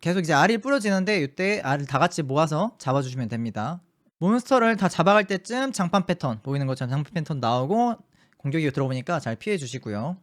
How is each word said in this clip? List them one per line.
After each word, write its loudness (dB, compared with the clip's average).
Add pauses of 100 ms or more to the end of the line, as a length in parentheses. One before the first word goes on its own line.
계속 0
이제 0
알이 6
뿌려지는데 0
이때 -2
알을 0
다 0
같이 2
모아서 0
잡아주시면 -2
됩니다. -6 (380)
몬스터를 2
다 2
잡아갈 4
때쯤 -4
장판 0
패턴, -4
보이는 -2
것처럼 -4
장판 -4
패턴 -4
나오고 0 (400)
공격이 -2
들어오니까 -2
잘 -4
피해주시고요. -6